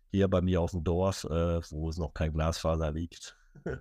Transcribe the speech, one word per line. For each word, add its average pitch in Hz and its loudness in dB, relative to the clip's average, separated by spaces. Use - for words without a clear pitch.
hier 98 4
bei 92 2
mir 90 2
auf 85 0
dem 87 -2
Dorf, 90 2
äh, 85 0
wo 78 -4
es 80 -4
noch 78 -4
kein 80 -2
Glasfaser 80 0
liegt. - -8
<laughs> - -4